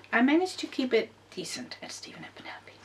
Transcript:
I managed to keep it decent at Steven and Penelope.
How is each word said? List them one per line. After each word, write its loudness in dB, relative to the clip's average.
I 6
managed 4
to -6
keep -2
it 4
decent -10
at -12
Steven -14
and -16
Penelope. -16